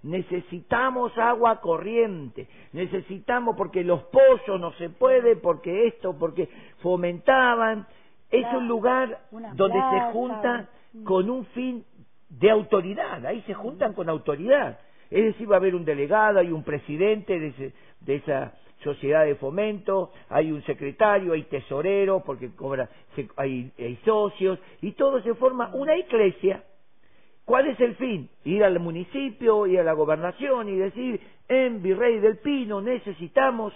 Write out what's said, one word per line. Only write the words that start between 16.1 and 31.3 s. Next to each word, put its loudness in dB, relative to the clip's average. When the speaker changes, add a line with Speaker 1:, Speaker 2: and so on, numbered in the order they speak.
Speaker 1:
y 0
un -6
presidente -2
de -6
ese, -12
de -4
esa -6
sociedad 2
de 0
fomento, -4
hay 0
un -6
secretario, 0
hay -4
tesorero, -2
porque -10
cobra, -6
se, -8
hay, -4
hay -8
socios, 0
y -6
todo 2
se -2
forma 0
una 0
iglesia. 0
¿Cuál 2
es -4
el 2
fin? -4
Ir 2
al 4
municipio, 0
ir 4
a 2
la 2
gobernación -2
y -4
decir, -4